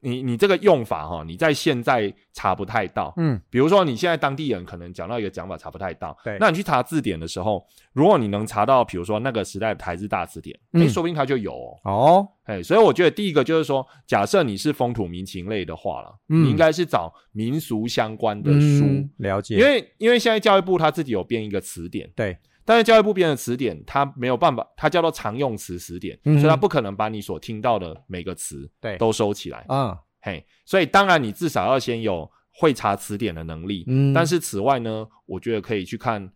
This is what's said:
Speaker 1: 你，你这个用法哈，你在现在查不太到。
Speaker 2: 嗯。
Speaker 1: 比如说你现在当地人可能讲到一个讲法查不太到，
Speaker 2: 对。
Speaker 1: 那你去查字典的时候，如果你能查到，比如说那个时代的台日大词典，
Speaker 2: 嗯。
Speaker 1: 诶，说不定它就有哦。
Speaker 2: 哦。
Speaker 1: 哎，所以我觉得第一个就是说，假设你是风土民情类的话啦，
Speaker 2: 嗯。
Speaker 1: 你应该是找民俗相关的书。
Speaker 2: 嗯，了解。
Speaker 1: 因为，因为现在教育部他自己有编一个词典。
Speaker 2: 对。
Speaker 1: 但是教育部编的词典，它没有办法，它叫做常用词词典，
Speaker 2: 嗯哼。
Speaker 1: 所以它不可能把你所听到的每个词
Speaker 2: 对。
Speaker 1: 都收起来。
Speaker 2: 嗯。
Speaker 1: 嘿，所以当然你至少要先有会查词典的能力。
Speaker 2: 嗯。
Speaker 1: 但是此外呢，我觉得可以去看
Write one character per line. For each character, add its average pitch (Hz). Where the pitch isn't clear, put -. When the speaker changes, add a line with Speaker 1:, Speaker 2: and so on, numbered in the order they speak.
Speaker 1:
你， 123
你 123
这 151
个 196
用 165
法 78
哈， 82
你 82
在 156
现 135
在 113
查 95
不 98
太 107
到。 90
Speaker 2:
嗯。 151
Speaker 1:
比 -
如 135
说 190
你 131
现 175
在 165
当 139
地 147
人 92
可 90
能 87
讲 87
到 117
一 113
个 95
讲 90
法 90
查 80
不 87
太 90
到， 80
Speaker 2:
对。 104
Speaker 1:
那 202
你 160
去 196
查 143
字 156
典 98
的 80
时 85
候， 95
如 139
果 196
你 113
能 104
查 107
到， 127
比 95
如 87
说 107
那 135
个 110
时 -
代 110
的 101
台 87
日 92
大 95
词 -
典， -
Speaker 2:
嗯。 170
Speaker 1:
诶， 160
说 127
不 165
定 175
它 143
就 131
有 95
哦。 62
Speaker 2:
哦。 147
Speaker 1:
哎， 98
所 151
以 220
我 202
觉 175
得 156
第 202
一 -
个 151
就 160
是 160
说， 135
假 101
设 190
你 107
是 147
风 123
土 107
民 87
情 92
类 104
的 82
话 78
啦， 50
Speaker 2:
嗯。 160
Speaker 1:
你 143
应 113
该 165
是 175
找 90
民 113
俗 120
相 110
关 104
的 147
书。 143
Speaker 2:
嗯， 139
了 98
解。 110
Speaker 1:
因 202
为， 277
因 226
为 240
现 240
在 220
教 202
育 -
部 185
他 156
自 170
己 131
有 95
编 113
一 107
个 98
词 -
典。 -
Speaker 2:
对。 101
Speaker 1:
但 220
是 226
教 226
育 214
部 208
编 180
的 143
词 120
典， 113
它 139
没 123
有 127
办 143
法， 113
它 156
叫 170
做 165
常 113
用 131
词 92
词 85
典， 90
Speaker 2:
嗯 151
哼。 143
Speaker 1:
所 147
以 -
它 156
不 202
可 156
能 98
把 107
你 110
所 90
听 110
到 117
的 85
每 90
个 92
词 -
Speaker 2:
对。 104
Speaker 1:
都 110
收 104
起 98
来。 58
Speaker 2:
嗯。 127
Speaker 1:
嘿， 90
所 190
以 165
当 202
然 175
你 110
至 165
少 104
要 131
先 120
有 90
会 156
查 104
词 104
典 101
的 80
能 80
力。 98
Speaker 2:
嗯。 135
Speaker 1:
但 165
是 165
此 101
外 127
呢， 110
我 92
觉 117
得 107
可 110
以 95
去 117
看 107